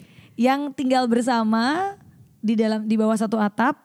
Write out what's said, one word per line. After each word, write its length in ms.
Yang 380
tinggal 320
bersama 920
di 160
dalam, 320
di 80
bawah 200
satu 220
atap 480